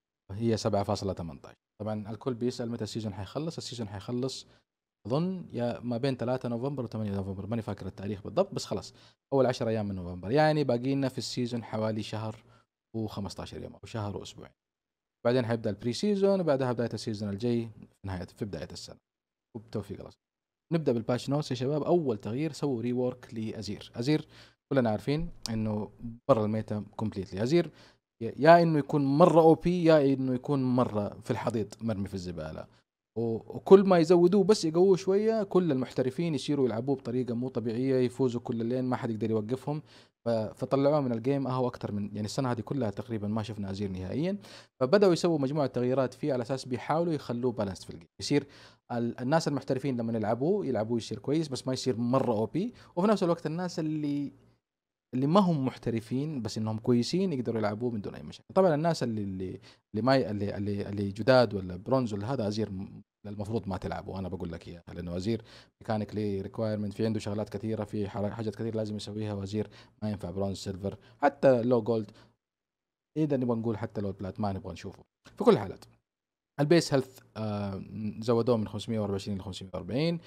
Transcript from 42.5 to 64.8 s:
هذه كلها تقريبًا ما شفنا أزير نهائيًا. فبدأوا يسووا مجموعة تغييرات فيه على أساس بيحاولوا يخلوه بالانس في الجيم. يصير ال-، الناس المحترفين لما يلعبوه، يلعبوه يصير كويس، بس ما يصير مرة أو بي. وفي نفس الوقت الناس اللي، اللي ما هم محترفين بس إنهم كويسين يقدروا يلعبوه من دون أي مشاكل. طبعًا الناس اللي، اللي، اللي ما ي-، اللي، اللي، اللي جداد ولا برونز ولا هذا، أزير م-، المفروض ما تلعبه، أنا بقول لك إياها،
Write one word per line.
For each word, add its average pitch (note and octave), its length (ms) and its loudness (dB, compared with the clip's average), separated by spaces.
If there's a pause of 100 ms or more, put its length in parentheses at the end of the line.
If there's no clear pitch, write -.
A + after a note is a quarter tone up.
هذه A2+ 80 -2
كلها B2 300 -2
تقريبًا G#2 380 -6
ما A2 140 0
شفنا G2+ 280 -6
أزير G2 200 -4
نهائيًا. G#2+ 480 -4 (420)
فبدأوا F#3 320 6
يسووا E3 260 2
مجموعة C#3 280 0
تغييرات B2 480 0
فيه D3 180 -2
على B2 100 0
أساس C3 220 -6
بيحاولوا D3 480 -2
يخلوه B2 400 -2
بالانس G2+ 320 -6
في - 60 -14
الجيم. - 180 -16 (120)
يصير C#3+ 260 0 (460)
ال-، A#2+ 280 -2
الناس D3+ 280 2
المحترفين C3+ 480 -2
لما A#2 160 -2
يلعبوه، A#2 540 0
يلعبوه A2+ 320 0
يصير - 200 -6
كويس، D3+ 300 -2
بس B2+ 180 -8
ما C3 60 0
يصير B2+ 240 -2
مرة A#2+ 360 2
أو A2 140 2
بي. G3+ 280 -2 (220)
وفي F3+ 120 4
نفس G3+ 140 4
الوقت E3+ 240 2
الناس E3+ 320 -6
اللي، D3 540 -2 (800)
اللي B2+ 120 2
ما E3+ 140 6
هم E3 240 4
محترفين B2 800 0
بس G#2+ 160 -4
إنهم A2 200 -2
كويسين B2 540 4
يقدروا A#2+ 260 -2
يلعبوه G#2+ 320 0
من A2+ 100 -4
دون - 140 -8
أي B1+ 80 -14
مشاكل. D#2+ 320 -14
طبعًا F#3+ 200 6
الناس D#3+ 280 0
اللي، A2 200 -2
اللي، F#2+ 380 -6 (340)
اللي G#2+ 120 0
ما C3+ 100 6
ي-، C3 140 2
اللي، G2+ 260 -2
اللي، G2+ 320 -4
اللي G2+ 220 -2
جداد A2 440 6
ولا F2+ 220 -6
برونز A2 380 0
ولا G#2 180 -4
هذا، A#2 160 -2
أزير G#2+ 220 -2
م-، G#2 320 -10 (240)
المفروض G2+ 420 -6
ما F#2 80 -4
تلعبه، F2 420 -6
أنا F#2+ 100 -6
بقول F2 240 -8
لك E2 160 -12
إياها، E2+ 260 -16